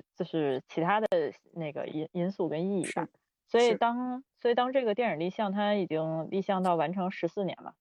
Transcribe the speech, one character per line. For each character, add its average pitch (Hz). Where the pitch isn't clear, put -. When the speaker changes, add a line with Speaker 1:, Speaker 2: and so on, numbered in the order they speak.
Speaker 1:
就 185
是 143
其 -
他 196
的 220
那 160
个 131
因-， 156
因 180
素 196
跟 165
意 202
义 -
吧。 -
Speaker 2:
是， -
Speaker 1:
所 226
以 240
当， 247
Speaker 2:
是。 269
Speaker 1:
所 240
以 240
当 247
这 262
个 208
电 226
影 151
立 170
项， 202
它 208
已 196
经 160
立 196
项 190
到 180
完 160
成 185
十 -
四 202
年 165
嘛， -